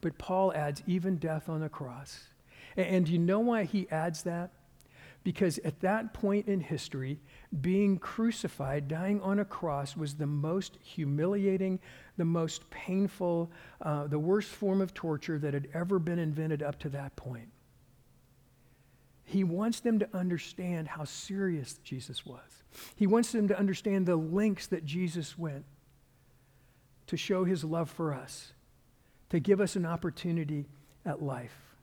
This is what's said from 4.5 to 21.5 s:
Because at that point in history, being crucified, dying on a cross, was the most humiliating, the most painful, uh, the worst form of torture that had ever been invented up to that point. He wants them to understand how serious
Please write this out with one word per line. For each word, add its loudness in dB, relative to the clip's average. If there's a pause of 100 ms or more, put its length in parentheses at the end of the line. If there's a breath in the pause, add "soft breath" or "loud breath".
Because 2
at -4
that 0
point 0
in 2
history, -6 (420 loud breath)
being 4
crucified, -2
dying 0
on 2
a 2
cross, -4
was -4
the -2
most 0
humiliating, 2 (380 loud breath)
the 2
most 0
painful, 0 (320 loud breath)
uh, -2
the 0
worst 2
form 2
of 0
torture -2
that 0
had -2
ever 2
been 2
invented 0
up -4
to -4
that -8
point. -10 (1700 soft breath)
He 2
wants 0
them 2
to 0
understand -2
how -6
serious -4